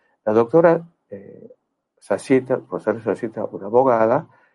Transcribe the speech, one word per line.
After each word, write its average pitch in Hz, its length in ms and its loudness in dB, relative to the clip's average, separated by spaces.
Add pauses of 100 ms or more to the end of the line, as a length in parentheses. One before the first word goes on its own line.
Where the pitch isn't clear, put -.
(240)
la 107 80 -2
doctora, 165 540 2 (240)
eh, - 400 -20 (480)
Sacieta, 127 680 -2
Rosario 107 320 -4
Sacieta, 110 460 -6
una 92 200 -12
abogada, 120 640 2 (260)